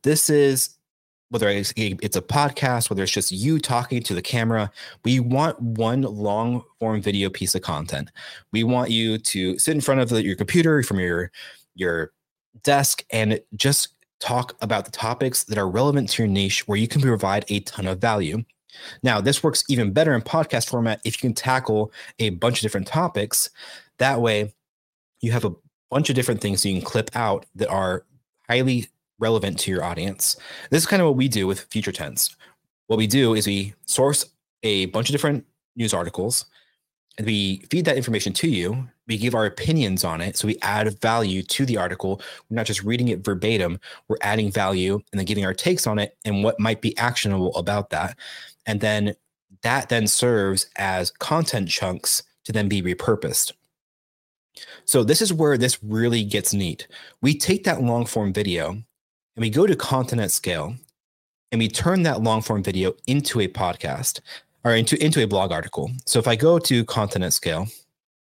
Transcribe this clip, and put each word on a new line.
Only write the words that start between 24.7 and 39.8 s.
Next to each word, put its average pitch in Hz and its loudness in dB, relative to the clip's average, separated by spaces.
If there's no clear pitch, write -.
you 117 0
have 117 0
a 87 -2
bunch 147 0
of 131 0
different 120 0
things 98 0
you 98 0
can 90 -2
clip 110 -2
out 107 0
that 101 -2
are 95 -2
highly 123 2
relevant 107 0
to - -2
your 90 0
audience. - -2
This 160 4
is - -2
kind 196 4
of 170 6
what 139 4
we 131 2
do 104 0
with 95 -2
Future 101 -4
Tense. - -4
What 110 2
we 110 2
do 117 4
is 104 0
we 101 -4
source 139 2
a 98 2
bunch 110 -2
of 139 0
different 147 0
news 113 0
articles, 90 -2
and 107 -6
we 101 -2
feed 160 2
that 151 4
information 110 -2
to 165 0
you. 110 -2
We 110 -2
give 120 0
our 110 2
opinions 107 0